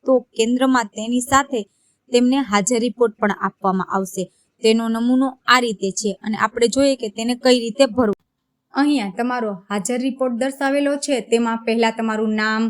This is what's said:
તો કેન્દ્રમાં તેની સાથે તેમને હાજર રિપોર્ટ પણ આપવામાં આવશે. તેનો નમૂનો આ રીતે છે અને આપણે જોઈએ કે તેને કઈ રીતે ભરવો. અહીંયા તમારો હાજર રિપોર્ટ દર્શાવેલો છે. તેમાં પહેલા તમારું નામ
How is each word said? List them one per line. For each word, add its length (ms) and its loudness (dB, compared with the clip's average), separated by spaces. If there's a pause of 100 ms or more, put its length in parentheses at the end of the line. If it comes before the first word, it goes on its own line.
તો 60 2 (240)
કેન્દ્રમાં 580 2
તેની 360 -4
સાથે 300 0 (500)
તેમને 280 4 (120)
હાજર 300 2
રિપોર્ટ 380 0
પણ 220 0
આપવામાં 540 -4
આવશે. 300 -4 (380)
તેનો 260 4
નમૂનો 400 2 (180)
આ 140 6
રીતે 320 -2
છે 180 -4 (120)
અને 140 -4
આપણે 320 0
જોઈએ 280 2
કે 120 -8
તેને 260 -4
કઈ 260 2
રીતે 260 0
ભરવો. 280 0 (600)
અહીંયા 420 0
તમારો 360 -2 (160)
હાજર 320 -4
રિપોર્ટ 400 -2
દર્શાવેલો 560 0
છે. 240 -2
તેમાં 440 0
પહેલા 340 0
તમારું 360 -2
નામ 360 0